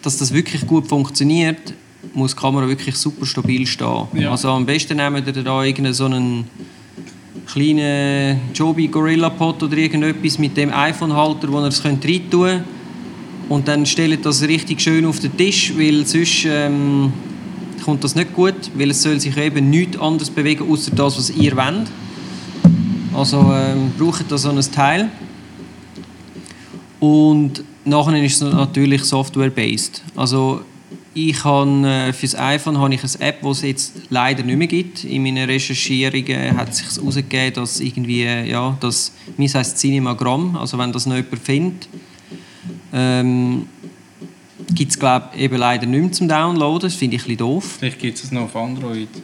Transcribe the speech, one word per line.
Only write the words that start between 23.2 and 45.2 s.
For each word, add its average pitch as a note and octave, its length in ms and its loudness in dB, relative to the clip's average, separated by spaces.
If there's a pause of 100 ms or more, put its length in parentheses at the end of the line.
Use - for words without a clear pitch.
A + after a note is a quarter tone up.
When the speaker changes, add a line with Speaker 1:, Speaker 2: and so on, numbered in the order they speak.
Speaker 1:
ähm, C3+ 440 0
braucht D#3+ 340 0
da D3 60 0
so C#3 140 0
ein C#3 100 2 (100)
Teil. D#3+ 380 2 (1900)
Und D3+ 640 6 (220)
nachher D3 340 4
ist C#3 200 2
es C#3+ 120 0
natürlich C#3 500 2
software-based. C3 1000 -2 (120)
Also C3 460 0 (520)
ich D#3 300 -2
han, C#3 400 4
äh, C3 300 2
fürs C3 240 -4
iPhone D3 400 0
habe C#3 160 2
ich B2+ 80 -2
eine C3 260 -4
App, D3 140 -4
die C#3 60 -4
es C3+ 140 -2
jetzt C3+ 320 -4 (160)
leider C3 340 0
nicht B2+ 140 0
mehr E3 100 2
gibt. F3 360 -2
In C3+ 200 -2
meinen C3 260 -2
Recherchierungen C3 1080 0
hat A#2+ 180 -4
sich's - 220 -6
herausgegeben, C3+ 560 -2
dass B2 260 -6
irgendwie, A#2+ 440 -2
ja, A#2+ 560 -2
das, - 340 -4 (240)
meins C#3 180 0
heisst B2+ 240 -2
Cinemagramm, C3+ 800 0
also C3 200 -6
wenn B2 140 -2
das B2 140 -4
noch C3 100 0
jemand B2+ 240 -4
findet, E3+ 500 -2 (1040)
ähm, B2+ 760 0 (1080)
gibt's, D3 260 -2
glaub, B2+ 380 2